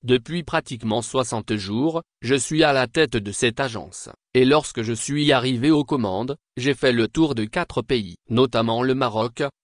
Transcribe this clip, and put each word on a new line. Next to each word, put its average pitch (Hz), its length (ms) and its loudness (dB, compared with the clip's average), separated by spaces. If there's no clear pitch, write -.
Depuis 127 400 0
pratiquement 117 580 -2
soixante 117 540 -2
jours, 120 480 -2
je 127 140 2
suis 156 280 0
à 147 100 4
la 131 120 2
tête 127 320 0
de 104 140 -4
cette 120 280 -2
agence, 113 500 -6
et 127 100 6
lorsque 139 380 2
je 113 100 -2
suis 147 380 0
arrivé 131 400 2
aux 147 120 4
commandes, 120 540 -2
j'ai 127 180 0
fait 131 160 2
le 117 160 2
tour 156 260 2
de 110 120 -2
quatre 160 360 -4
pays, 113 320 -4
notamment 117 540 2
le 131 100 2
Maroc 120 480 -2